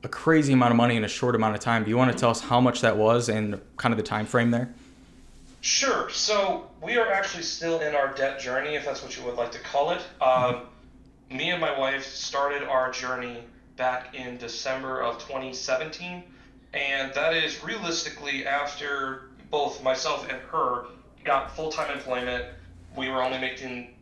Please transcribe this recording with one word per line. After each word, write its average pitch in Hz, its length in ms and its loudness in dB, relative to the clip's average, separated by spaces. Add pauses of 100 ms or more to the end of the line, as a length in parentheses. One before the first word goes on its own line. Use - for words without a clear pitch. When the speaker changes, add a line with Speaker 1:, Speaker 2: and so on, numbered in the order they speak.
Speaker 1:
a - 60 -8
crazy 151 440 4
amount 123 180 8
of 117 60 6
money 120 180 6
in 110 80 2
a 104 40 -2
short 123 280 2
amount 110 180 4
of 107 80 -4
time. 117 220 2
Do 107 80 0
you 117 60 4
wanna 123 180 6
tell 120 160 4
us 113 100 0
how 120 180 4
much 127 220 4
that 110 160 4
was 113 320 4
and 107 320 0 (160)
kind 117 160 2
of 110 40 0
the 107 60 0
time 107 220 -2
frame 120 240 4
there? 120 240 0 (880)
Speaker 2:
Sure. - 480 0
So 196 640 0 (100)
we 214 160 -2
are 220 140 4
actually 190 320 -2
still 165 380 -2
in 151 120 -2
our 135 220 2
debt 135 240 -2
journey, 135 340 -2
if 139 100 -4
that's 143 200 -6
what 135 120 -12
you 127 100 -12
would 120 100 -4
like 117 160 -2
to - 80 -12
call 147 320 0
it. - 100 -2 (180)
Um, 123 420 4 (680)
me 151 220 -4
and 170 100 -2
my 147 160 0
wife 135 260 0
started 143 600 -2
our 127 260 2
journey 123 540 -6 (320)
back 127 400 -2
in 127 220 -10
December 131 640 -6
of 120 180 -2
twenty 131 340 -8
seventeen, 160 720 -4 (500)
and 139 400 -4
that 160 220 2
is 151 280 -2
realistically 151 840 -6
after 143 840 -4 (220)
both - 320 -2
myself 131 480 0
and - 80 -6 (120)
her 127 360 0 (360)
got 139 320 0
full-time 156 360 -4
employment. 123 540 -4 (520)
We 131 120 -4
were 131 120 0
only 131 160 0
making 127 640 -8